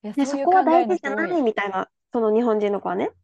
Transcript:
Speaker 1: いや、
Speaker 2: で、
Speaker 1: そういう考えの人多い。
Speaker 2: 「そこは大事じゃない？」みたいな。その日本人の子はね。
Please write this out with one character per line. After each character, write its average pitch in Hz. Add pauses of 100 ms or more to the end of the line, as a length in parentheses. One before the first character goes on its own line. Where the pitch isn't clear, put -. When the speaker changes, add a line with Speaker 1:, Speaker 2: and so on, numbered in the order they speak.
Speaker 1:
い 208
や、 214
Speaker 2:
で、 277
Speaker 1:
そ 277
う -
い 277
う -
考 349
え 370
の -
人 320
多 339 (140)
い。 -
Speaker 2:
「そ -
こ -
は -
大 -
事 -
じ 285
ゃ 269
な 339
い？」 302
み 220
た 202
い 202
な。 190 (220)
そ 240
の 214
日 226
本 220
人 208
の 196
子 180
は 180
ね。 262 (120)